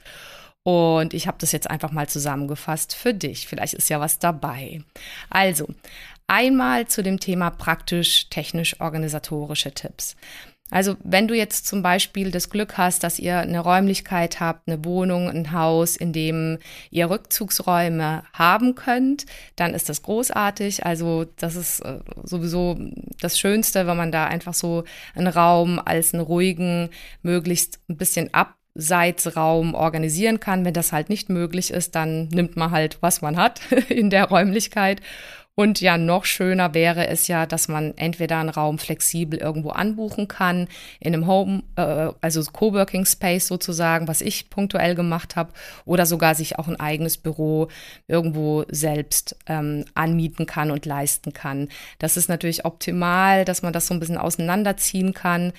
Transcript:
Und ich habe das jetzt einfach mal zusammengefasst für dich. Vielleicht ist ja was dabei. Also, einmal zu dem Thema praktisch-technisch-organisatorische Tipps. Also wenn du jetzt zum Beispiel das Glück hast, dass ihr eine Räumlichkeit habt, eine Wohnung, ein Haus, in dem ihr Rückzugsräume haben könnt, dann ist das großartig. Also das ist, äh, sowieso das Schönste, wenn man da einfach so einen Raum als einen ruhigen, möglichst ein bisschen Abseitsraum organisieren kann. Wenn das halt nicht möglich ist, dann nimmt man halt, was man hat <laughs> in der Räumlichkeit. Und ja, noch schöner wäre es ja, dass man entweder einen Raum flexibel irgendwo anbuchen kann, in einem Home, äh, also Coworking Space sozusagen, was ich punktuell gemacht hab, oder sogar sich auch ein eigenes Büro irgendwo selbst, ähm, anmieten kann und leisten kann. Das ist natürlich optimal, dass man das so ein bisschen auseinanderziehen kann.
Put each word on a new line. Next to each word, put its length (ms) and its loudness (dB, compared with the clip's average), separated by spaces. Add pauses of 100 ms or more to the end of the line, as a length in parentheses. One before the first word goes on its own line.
(640)
Und 500 4
ich 140 -4
habe 140 -4
das 120 -2
jetzt 160 -4
einfach 240 -6
mal 160 -2
zusammengefasst 840 -4
für 180 0
dich. 360 -6
Vielleicht 260 -4
ist 160 -2
ja 100 0
was 180 0
dabei. 600 -4 (480)
Also, 400 2 (580)
einmal 600 4
zu 160 -2
dem 180 0
Thema 300 0
praktisch-technisch-organisatorische 2250 -2
Tipps. 440 -10 (540)
Also 340 2
wenn 240 2
du 80 0
jetzt 300 -2
zum 160 -2
Beispiel 480 0
das 180 -4
Glück 300 -6
hast, 260 2
dass 140 -2
ihr 200 -2
eine 220 -2
Räumlichkeit 800 2
habt, 260 -2
eine 180 -4
Wohnung, 440 0
ein 240 -4
Haus, 440 2
in 160 -2
dem 460 0 (320)
ihr 200 2
Rückzugsräume 1120 0 (100)
haben 420 4
könnt, 520 0 (300)
dann 180 0
ist 140 -4
das 140 -6
großartig. 840 -2
Also 400 0 (100)
das 180 -4
ist, 260 -4
äh, 200 -10 (220)
sowieso 560 -2 (420)
das 180 0
Schönste, 480 2
wenn 100 0
man 140 0
da 160 0
einfach 280 -4
so 300 -2 (300)
einen 140 0
Raum 500 6
als 360 0
einen 100 0
ruhigen, 640 0 (340)
möglichst 560 0 (100)
ein 100 -4
bisschen 340 -2
Abseitsraum 1400 2
organisieren 680 2
kann. 240 0
Wenn 100 0
das 180 0
halt 180 -2
nicht 180 -4
möglich 440 -2
ist, 220 -2
dann 340 -2
nimmt 280 0
man 140 0
halt, 320 0
was 180 2
man 160 -2
hat 240 2 (120)
<laughs> 180 4
in 180 4
der 160 6
Räumlichkeit. 800 2 (540)
Und 240 4
ja, 180 6
noch 260 2
schöner 500 2
wäre 320 4
es 220 0
ja, 180 0
dass 220 -2
man 280 -2
entweder 420 -2
einen 100 0
Raum 300 0
flexibel 600 -2
irgendwo 320 -4
anbuchen 560 -4
kann, 400 0 (320)
in 160 0
einem 140 0
Home, 340 2 (140)
äh, 340 0 (100)
also 220 0
Coworking 640 2
Space 420 2
sozusagen, 640 0
was 120 0
ich 300 -4
punktuell 460 0
gemacht 400 -2
hab, 160 -4 (320)
oder 220 4
sogar 280 2
sich 240 -6
auch 80 -6
ein 140 -6
eigenes 380 -2
Büro 500 0 (400)
irgendwo 600 0
selbst, 680 -2 (100)
ähm, 380 -2 (100)
anmieten 520 0
kann 260 -2
und 140 -4
leisten 460 -2
kann. 360 -6 (320)
Das 160 0
ist 120 0
natürlich 360 -2
optimal, 800 2
dass 180 -2
man 100 -2
das 140 -2
so 80 -2
ein 60 -2
bisschen 180 -2
auseinanderziehen 960 0
kann. 440 0